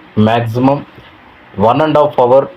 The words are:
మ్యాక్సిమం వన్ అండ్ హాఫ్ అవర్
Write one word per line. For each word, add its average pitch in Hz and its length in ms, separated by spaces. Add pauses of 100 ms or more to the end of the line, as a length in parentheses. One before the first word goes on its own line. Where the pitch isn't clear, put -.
(200)
మ్యాక్సిమం 120 640 (760)
వన్ 120 220
అండ్ 151 160
హాఫ్ 147 220
అవర్ 131 260 (120)